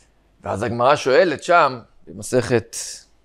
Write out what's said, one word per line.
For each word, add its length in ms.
ואז 200
הגמרא 340
שואלת 460
שם, 380
במסכת 680